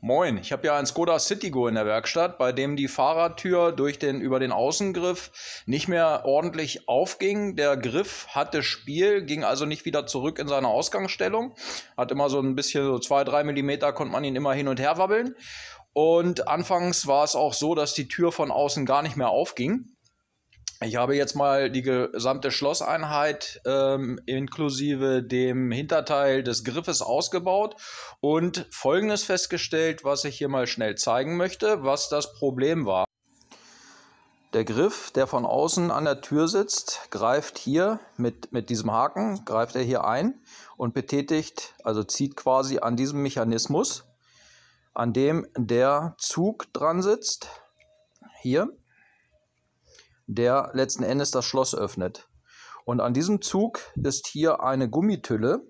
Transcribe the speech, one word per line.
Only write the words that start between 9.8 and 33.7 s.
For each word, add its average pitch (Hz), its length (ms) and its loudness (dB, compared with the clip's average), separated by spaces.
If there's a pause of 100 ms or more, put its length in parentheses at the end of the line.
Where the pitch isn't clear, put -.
wieder 147 240 -2
zurück 147 320 -4
in 151 80 -4
seine 135 220 0
Ausgangsstellung. 190 840 -2 (440)
Hat 123 140 0
immer 139 180 2
so 139 100 2
ein 135 160 0
bisschen, 139 300 0
so 131 140 2
zwei, 139 260 2
drei 143 180 2
Millimeter 143 480 0
konnte - 220 -4
man 135 100 0
ihn 135 140 -2
immer 139 160 2
hin 143 160 -2
und 127 100 -2
her 147 180 2
wabbeln. 220 380 2 (560)
Und 170 560 4
anfangs 175 580 0
war 143 200 4
es 147 100 -2
auch 139 180 2
so, 156 220 0
dass 147 180 0
die 135 140 -4
Tür 170 240 2
von 156 200 -2
außen 143 340 0
gar 135 160 4
nicht 147 160 -4
mehr 127 120 2
aufging. 160 680 0 (840)
Ich 113 140 -4
habe 123 180 2
jetzt 139 220 0
mal 139 340 4
die 131 120 -2
gesamte 127 680 0
Schlosseinheit, 151 1120 -2
ähm, 135 600 0
inklusive 135 960 0
dem 123 520 0
Hinterteil 143 680 2
des 117 220 -2
Griffes 156 380 -4
ausgebaut 185 760 0 (460)
und 165 500 2
Folgendes 208 520 0
festgestellt, 160 840 -2
was 139 180 0
ich 143 140 -6
hier 143 100 -2
mal 131 200 0
schnell 110 280 -2
zeigen 135 400 0
möchte, 185 480 0
was 139 240 0
das 147 240 -2
Problem 139 540 0
war. 92 180 2 (1500)